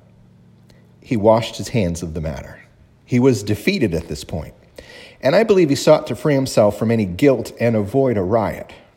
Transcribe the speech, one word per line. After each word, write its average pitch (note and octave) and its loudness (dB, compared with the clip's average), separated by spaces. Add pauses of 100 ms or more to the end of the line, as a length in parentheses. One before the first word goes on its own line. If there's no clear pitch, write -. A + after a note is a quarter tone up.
(1000)
He - -4
washed A2 2
his G2 -12
hands F2 -2
of D#2+ -10
the E2 -8
matter. D#2 -10 (460)
He B2 0
was B2 2
defeated G#2 -2
at D#2+ -6
this D2+ -12
point. D#2 -12 (680)
And C#3 0
I G#3+ 4
believe F#3+ 4
he C3+ 0
sought D3+ 4
to A#2+ -6
free D3+ 0
himself B2+ 2
from A2+ -2
any A2+ 0
guilt A#2+ 0
and A#2 0
avoid A#2 0
a G2 -2
riot. F#2+ -2 (240)